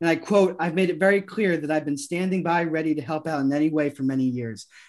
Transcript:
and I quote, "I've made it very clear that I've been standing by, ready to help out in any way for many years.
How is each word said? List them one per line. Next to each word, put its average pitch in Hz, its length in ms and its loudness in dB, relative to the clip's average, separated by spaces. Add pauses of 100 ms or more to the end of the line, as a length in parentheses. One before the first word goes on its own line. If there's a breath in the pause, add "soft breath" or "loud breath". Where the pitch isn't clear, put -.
and 170 80 0
I 160 80 4
quote, 190 420 2
"I've 165 160 -2
made 185 140 2
it 156 100 -2
very 196 220 4
clear 190 380 0
that 147 120 -4
I've 156 140 0
been 143 140 -4
standing 185 440 -2
by, 170 220 2
ready 160 300 0
to 147 80 -6
help 156 240 -6
out 156 140 -2
in 135 120 2
any 151 160 2
way 151 220 0
for 143 140 -8
many 131 200 0
years. 120 420 -4 (220 loud breath)